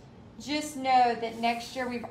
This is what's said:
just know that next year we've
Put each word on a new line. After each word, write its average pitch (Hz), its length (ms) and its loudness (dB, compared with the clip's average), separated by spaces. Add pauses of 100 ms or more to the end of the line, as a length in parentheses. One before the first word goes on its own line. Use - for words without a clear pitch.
(400)
just 294 360 -4
know 254 440 6
that 226 200 -4
next 233 360 -2
year 247 120 -4
we've 240 220 -6